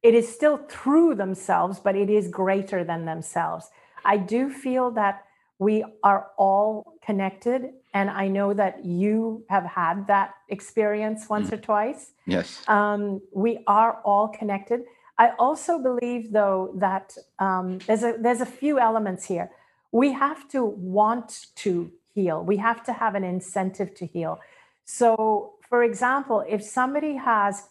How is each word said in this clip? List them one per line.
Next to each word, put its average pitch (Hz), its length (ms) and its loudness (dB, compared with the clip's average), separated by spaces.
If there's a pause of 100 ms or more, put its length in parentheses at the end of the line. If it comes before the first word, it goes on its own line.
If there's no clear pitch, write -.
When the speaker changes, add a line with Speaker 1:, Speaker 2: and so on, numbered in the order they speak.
Speaker 1:
it 233 120 8
is 233 200 6
still 302 220 2
through 294 580 2
themselves, 190 640 -2
but 196 160 0
it 196 160 0
is 208 180 2
greater 190 540 -2
than 165 220 -6
themselves. 165 680 -6 (340)
I 202 120 4
do 233 340 0
feel 254 420 -2
that 202 340 -2 (320)
we 214 260 2 (180)
are 196 260 4 (100)
all 208 640 0
connected, 196 580 -2 (320)
and 196 160 0
I 196 200 -4
know 196 260 0
that 196 280 -2
you 214 680 -2
have 185 140 2
had 180 420 -2
that 196 280 0 (140)
experience 214 800 -4
once 208 220 -2
Speaker 2:
Mm. - 20 -4
Speaker 1:
or 214 60 -6
twice. 220 540 -4 (120)
Speaker 2:
Yes. - 420 -4
Speaker 1:
Um, 208 540 0 (240)
we 233 220 -2
are 220 360 4
all 208 260 2
connected. 214 560 -6 (340)
I 233 200 8
also 302 400 0
believe, 240 540 -2
though, 196 440 2
that, 190 380 -2 (240)
um, 185 480 -2
there's 220 160 2
a, 233 160 -2
there's 233 220 2
a 247 60 -2
few 285 320 -2
elements 220 480 0
here. 175 240 -4 (420)
We 262 200 4
have 277 420 -4
to 254 100 0
want 208 920 -2
to 175 360 -4 (220)
heal. 170 280 0
We 190 140 0
have 226 280 0
to 233 100 -6
have 220 200 -2
an 196 100 -2
incentive 185 720 -4
to 175 100 -10
heal. 160 340 -8 (460)
So, 220 680 0 (120)
for 240 140 4
example, 247 680 0
if 208 140 -4
somebody 277 540 -2
has 208 540 0